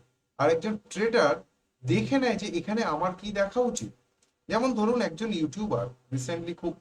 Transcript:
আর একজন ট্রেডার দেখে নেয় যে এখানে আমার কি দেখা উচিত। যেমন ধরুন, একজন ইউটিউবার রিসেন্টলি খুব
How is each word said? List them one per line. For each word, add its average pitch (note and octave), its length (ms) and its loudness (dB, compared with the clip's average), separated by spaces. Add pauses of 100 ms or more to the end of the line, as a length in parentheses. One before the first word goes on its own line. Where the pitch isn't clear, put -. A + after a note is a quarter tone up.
(380)
আর C#3+ 180 4
একজন G#3+ 220 -2 (120)
ট্রেডার G#3 440 4 (520)
দেখে G#3+ 340 2
নেয় A#3+ 160 2
যে G#3 120 -4 (120)
এখানে G#3+ 240 -2
আমার F3 360 0
কি G#3 120 -12
দেখা G3+ 280 0
উচিত। - 320 -2 (600)
যেমন B3 220 2
ধরুন, A3 280 2
একজন G3+ 320 -2
ইউটিউবার D#3 540 -2 (260)
রিসেন্টলি E3+ 400 -4
খুব E3+ 280 -4